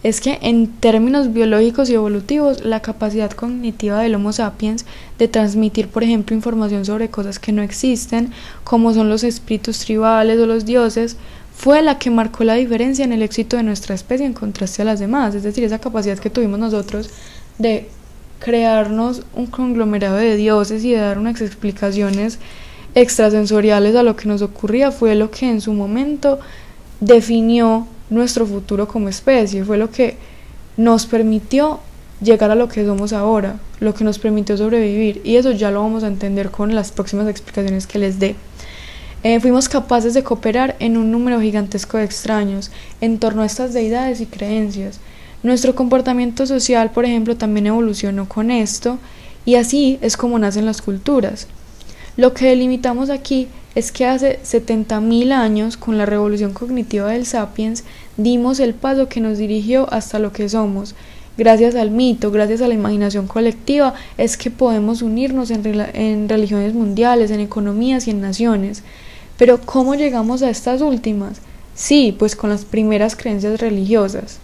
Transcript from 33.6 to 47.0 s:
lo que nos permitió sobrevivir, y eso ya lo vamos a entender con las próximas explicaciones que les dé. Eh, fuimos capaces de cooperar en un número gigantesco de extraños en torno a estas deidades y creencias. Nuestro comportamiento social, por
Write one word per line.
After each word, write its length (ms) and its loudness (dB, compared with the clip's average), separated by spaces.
lo 140 0
que 100 -2
nos 160 0
permitió 360 0
sobrevivir, 680 0
y 100 2
eso 160 6
ya 220 0
lo 100 0
vamos 220 -2
a 20 -2
entender 460 -2
con 240 -2
las 160 -2
próximas 340 -2
explicaciones 640 -4
que 100 -4
les 220 0
dé. 160 0
Eh, 160 4
fuimos 280 2
capaces 460 0
de 80 4
cooperar 560 -2
en 180 0
un 140 2
número 300 0
gigantesco 580 -2
de 60 0
extraños 680 -4
en 180 0
torno 240 0
a 40 2
estas 280 -4
deidades 460 0
y 60 -6
creencias. 760 -4
Nuestro 320 4
comportamiento 720 0
social, 460 2
por 140 0